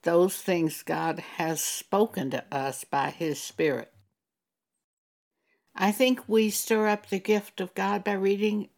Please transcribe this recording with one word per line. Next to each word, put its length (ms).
those 320
things 480
God 360
has 260
spoken 680
to 200
us 320
by 280
His 300
Spirit. 520
I 200
think 340
we 220
stir 400
up 180
the 120
gift 420
of 120
God 300
by 120
reading 520